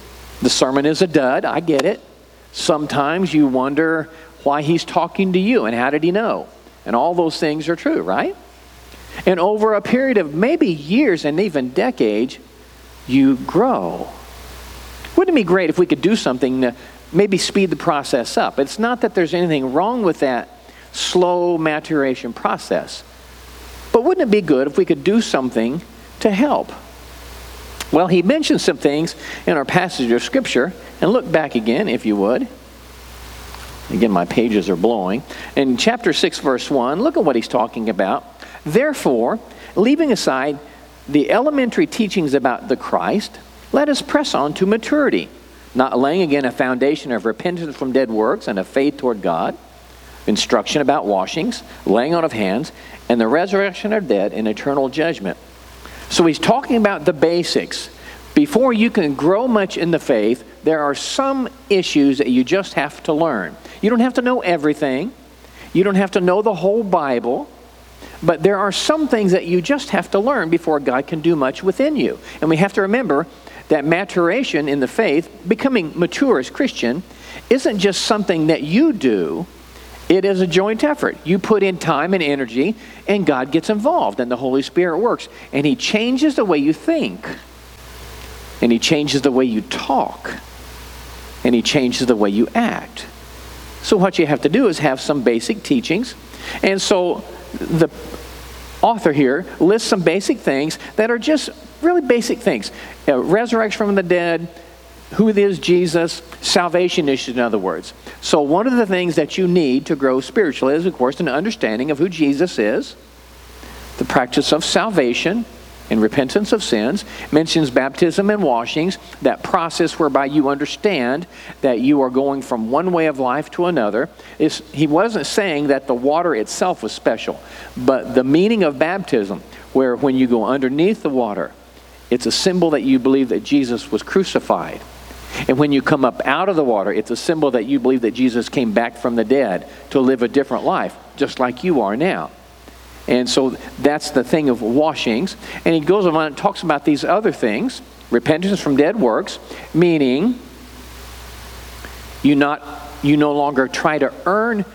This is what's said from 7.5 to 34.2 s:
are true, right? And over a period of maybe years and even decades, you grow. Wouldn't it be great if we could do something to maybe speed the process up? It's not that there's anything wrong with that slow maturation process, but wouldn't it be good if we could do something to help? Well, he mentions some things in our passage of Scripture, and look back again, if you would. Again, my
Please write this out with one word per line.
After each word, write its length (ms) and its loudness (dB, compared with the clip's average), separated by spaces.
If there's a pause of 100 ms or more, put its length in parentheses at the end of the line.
are 80 0
true, 260 -2
right? 340 -2 (880)
And 160 2
over 340 2
a 60 2
period 380 2
of 160 -2
maybe 340 2
years 560 0
and 160 0
even 300 -2
decades, 680 0 (680)
you 300 4
grow. 720 0 (1080)
Wouldn't 180 4
it 60 4
be 40 2
great 260 2
if 80 -2
we 80 4
could 160 0
do 140 2
something 460 0
to 120 0 (380)
maybe 260 2
speed 320 0
the 60 -4
process 600 -2
up? 220 -2
It's 200 -2
not 240 -2
that 120 -2
there's 180 0
anything 400 0
wrong 300 0
with 180 0
that 280 -2 (440)
slow 640 2
maturation 760 -2
process, 720 -4 (920)
but 120 6
wouldn't 240 2
it 20 2
be 120 4
good 240 2
if 100 -6
we 80 4
could 200 0
do 160 4
something 600 -2 (400)
to 100 4
help? 420 0 (1200)
Well, 140 4
he 160 4
mentions 400 2
some 160 0
things 360 0 (320)
in 100 2
our 100 -2
passage 440 0
of 120 4
Scripture, 500 0 (280)
and 120 4
look 180 0
back 240 0
again, 340 0
if 180 -2
you 100 2
would. 320 2 (1400)
Again, 220 2
my 120 2